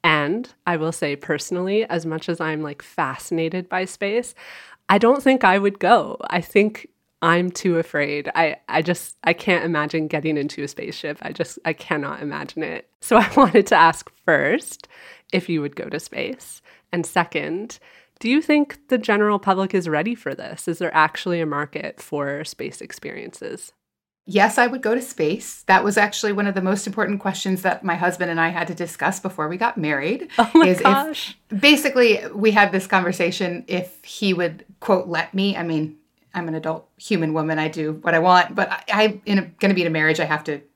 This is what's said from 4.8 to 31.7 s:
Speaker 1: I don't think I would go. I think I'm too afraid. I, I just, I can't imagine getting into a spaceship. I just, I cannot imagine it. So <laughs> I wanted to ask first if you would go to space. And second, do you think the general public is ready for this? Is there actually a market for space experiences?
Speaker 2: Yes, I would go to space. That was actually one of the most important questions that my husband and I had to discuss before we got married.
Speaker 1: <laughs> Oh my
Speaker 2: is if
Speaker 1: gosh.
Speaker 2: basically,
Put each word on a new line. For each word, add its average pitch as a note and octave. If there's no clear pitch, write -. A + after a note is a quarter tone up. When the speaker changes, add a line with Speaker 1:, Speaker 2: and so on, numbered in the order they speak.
Speaker 1:
I G3
don't A#3
think C4
I G3
would G3+
go. F#3
I F3
think G#3+
I'm F3
too F3
afraid. D3
I, D#3+
I D#3+
just, E3+
I E3+
can't F3
imagine D#3
getting D3+
into C#3+
a C#3
spaceship. -
I D#3+
just, -
I E3
cannot D3
imagine D3
it. -
So -
<laughs> -
I A3
wanted G#3
to -
ask E3
first D#3
if F3+
you D#3+
would C#3+
go -
to -
space. -
And E3+
second, E3+
do A3+
you C#4+
think D4
the B3+
general G#3
public F#3+
is F3
ready E3
for -
this? -
Is E3
there E3+
actually E3
a D#3+
market D3+
for C#3+
space -
experiences? -
Speaker 2:
Yes, G3+
I A#3+
would B3+
go G#3+
to B3+
space. -
That F#3+
was G3+
actually G#3
one G3+
of G3
the F#3
most F#3+
important G3+
questions F#3
that F#3+
my E3+
husband F3+
and E3
I E3
had E3
to F3
discuss E3+
before D#3+
we F3
got A3+
married. D#3
Speaker 1:
<laughs> -
Oh A3+
my D#4+
Speaker 2:
is F#3
if -
Speaker 1:
gosh. C#4+
Speaker 2:
basically, B3+